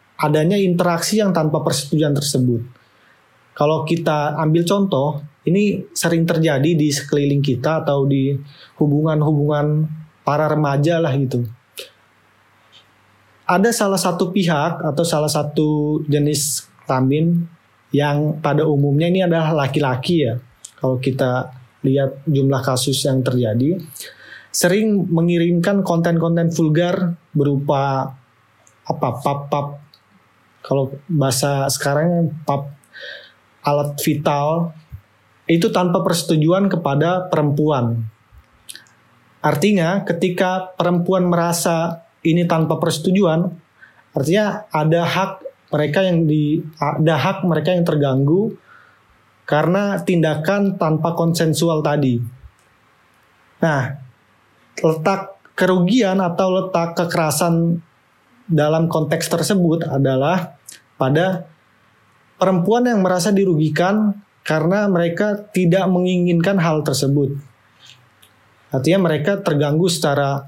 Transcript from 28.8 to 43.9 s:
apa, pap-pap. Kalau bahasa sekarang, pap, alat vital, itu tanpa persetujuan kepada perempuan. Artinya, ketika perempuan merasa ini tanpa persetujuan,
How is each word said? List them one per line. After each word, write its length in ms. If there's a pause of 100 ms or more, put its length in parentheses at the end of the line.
apa, 260 (120)
pap-pap. 580 (840)
Kalau 400
bahasa 640
sekarang, 640 (100)
pap, 300 (880)
alat 380
vital, 720 (720)
itu 240
tanpa 340
persetujuan 640
kepada 640
perempuan. 720 (1400)
Artinya, 640
ketika 720
perempuan 560
merasa 720 (220)
ini 180
tanpa 320
persetujuan, 800 (560)